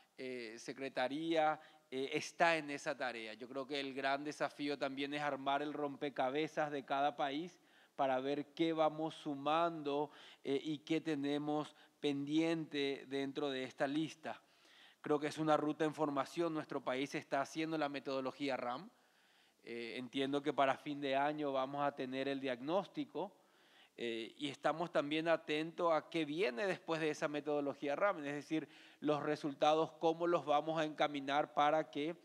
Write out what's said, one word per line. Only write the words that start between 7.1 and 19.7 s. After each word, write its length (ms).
país 460
para 240
ver 340
qué 200
vamos 420
sumando, 960
eh, 180
y 180
qué 220
tenemos 760
pendiente 1080
dentro 420
de 140
esta 240
lista. 560
Creo 200
que 80
es 100
una 180
ruta 280
en 100
formación. 580
Nuestro 300
país 320
está 280
haciendo 360
la 100
metodología 680
ram. 340
Eh, 300